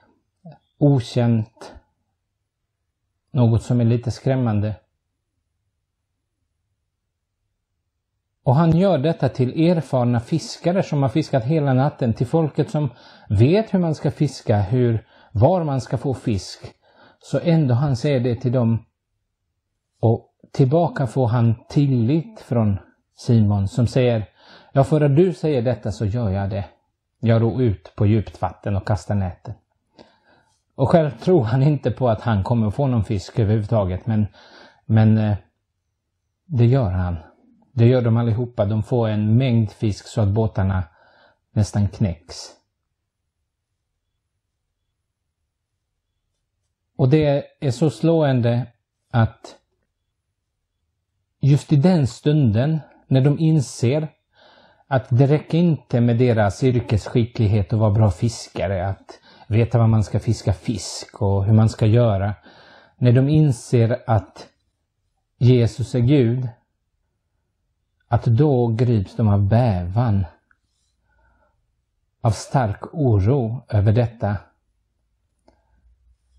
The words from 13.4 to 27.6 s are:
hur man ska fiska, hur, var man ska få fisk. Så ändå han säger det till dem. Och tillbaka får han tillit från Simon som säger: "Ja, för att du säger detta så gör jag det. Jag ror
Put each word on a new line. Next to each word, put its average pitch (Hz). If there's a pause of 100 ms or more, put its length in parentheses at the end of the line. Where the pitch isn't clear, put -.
hur 196
man 170
ska 143
fiska, -
hur, 117 (260)
var 160
man 135
ska 131
få 135
fisk. - (440)
Så -
ändå 160
han 139
säger 143
det 120
till -
dem. 117 (1160)
Och 113 (220)
tillbaka 147
får 127
han 117 (140)
tillit 139
från 107 (380)
Simon 104
som 123
säger: 117 (460)
"Ja, 139
för 151
att 143
du 180
säger 151
detta 117
så 113
gör 110
jag 98
det. 98 (560)
Jag 113
ror 117